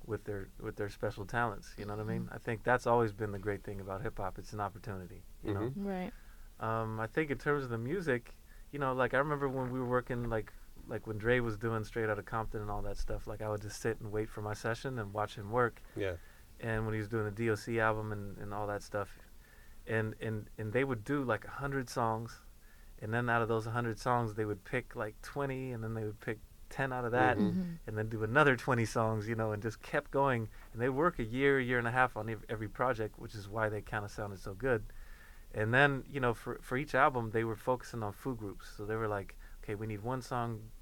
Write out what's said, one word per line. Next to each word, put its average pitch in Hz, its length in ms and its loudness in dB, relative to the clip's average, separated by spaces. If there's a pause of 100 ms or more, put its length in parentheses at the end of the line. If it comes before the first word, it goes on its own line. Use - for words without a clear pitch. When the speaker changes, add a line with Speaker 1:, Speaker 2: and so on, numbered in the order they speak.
Speaker 1:
with 104 200 -4
their, 101 240 -6 (120)
with 110 140 -6
their 104 140 -2
special 104 360 -4
talents, 117 520 -2
you 104 80 -6
know 104 100 -4
what 110 60 -2
I 107 40 -4
mean? 117 180 -2
Speaker 2:
Mm-hmm. 117 120 -8
Speaker 1:
I - 20 -8
think 113 260 -4
that's 123 240 4
always 117 260 6
been 104 180 -2
the 101 80 -6
great 101 240 -2
thing 101 180 -8
about 95 200 -6
hip 110 180 -4
hop. 95 180 -4
It's - 160 -10
an 107 60 -4
opportunity, 95 640 -6 (200)
you 107 100 0
know? 98 80 0
Speaker 3:
Mm-hmm. 165 260 -2
Speaker 2:
Right. 185 240 -4 (480)
Speaker 1:
Um, 113 400 0
I 113 80 -2
think 156 240 0
in 123 60 -2
terms 147 260 0
of 123 80 -6
the 117 60 0
music, 131 580 0 (360)
you 143 80 -4
know, 131 140 2
like, 127 200 4
I 131 40 6
remember 143 320 4
when 127 220 0
we 127 80 0
were 127 80 0
working, 120 420 2
like, 110 240 0 (340)
like, 110 200 -6
when 110 100 -2
Dre 120 220 6
was 117 180 2
doing 110 260 0
Straight 110 260 0
Outta 104 140 0
Compton 113 380 -2
and 104 80 -2
all 104 120 -2
that 104 160 -2
stuff, - 300 0
like, 107 140 -6
I 107 80 0
would 104 120 0
just 104 200 -8
sit 110 200 0
and 107 100 -6
wait 107 180 0
for - 120 -8
my 104 120 -2
session 120 460 -2
and 101 140 -4
watch 104 220 -2
him 101 160 -8
work. 117 300 4 (140)
Speaker 3:
Yeah. 98 180 0 (460)
Speaker 1:
And 110 260 0
when 110 80 0
he 110 60 0
was 101 80 -2
doing 110 180 0
the 104 60 -2
D 113 180 0
O 107 60 4
C 113 240 0
album 107 320 4
and, 101 280 -6
and 104 140 -6
all 104 140 -4
that 104 160 -2
stuff. 101 240 -4 (800)
And, 110 320 2
and, 110 280 -2 (100)
and 110 160 -2
they 127 100 6
would 123 220 0
do, 143 180 2
like, 113 220 2
a - 40 -12
hundred 139 400 -2
songs. 113 520 0 (600)
And 110 120 -2
then 120 160 2
out 117 120 6
of 110 60 2
those 113 180 2
hundred 117 340 0
songs, 120 340 2
they 110 120 0
would 104 200 -2
pick, - 300 -2
like, 107 260 -4
twenty, 131 500 -4
and 113 120 -4
then 113 100 -2
they 110 100 -2
would 107 160 -4
pick 113 200 -4 (300)
ten 135 240 0
out 127 120 -2
of 113 60 0
that, 123 260 6
Speaker 3:
Mm-hmm. 104 120 4
Speaker 2:
Mm-hmm. 180 220 0 (160)
Speaker 1:
and 107 100 -2
then 107 120 2
do 110 140 -2
another 135 320 8
twenty 117 300 4
songs, 110 440 2
you 117 60 0
know, 110 180 2
and 104 80 -2
just 110 200 -4
kept - 300 -2
going. 131 380 4 (240)
And 113 80 -4
they 127 80 4
work 151 300 4
a 123 40 0
year, 135 360 6
year 123 200 4
and 120 80 2
a 113 40 2
half 127 260 6
on 110 120 -2
ev-, 107 200 -4
every 110 200 -2
project, 110 500 0
which 113 160 -10
is 98 140 -10
why 107 200 2
they 104 120 -2
kinda 104 280 -4
sounded 101 300 -8
so 101 140 -8
good. 110 300 2 (720)
And 107 200 2
then, 139 360 6
you 135 100 -6
know, 123 140 4
for, 117 280 -8
for - 160 -4
each - 180 0
album, 127 360 4
they 113 120 2
were 113 140 0
focusing 120 460 -2
on 101 100 -4
food 127 240 -4
groups. 101 300 -8 (100)
So 107 80 -6
they 107 100 -2
were 113 120 0
like, 101 280 -2 (280)
"Okay, 107 120 -4
we 110 120 -4
need 107 140 -4
one 123 200 -2
song 117 400 -2 (200)